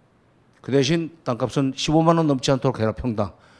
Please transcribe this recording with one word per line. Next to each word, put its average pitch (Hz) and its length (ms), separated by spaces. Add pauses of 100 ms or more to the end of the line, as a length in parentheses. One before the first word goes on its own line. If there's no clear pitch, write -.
(600)
그 - 100
대신 151 520
땅값은 131 520
십오만 160 420
원 165 100
넘지 139 240
않도록 131 280
해라. 110 120
평당 107 420 (260)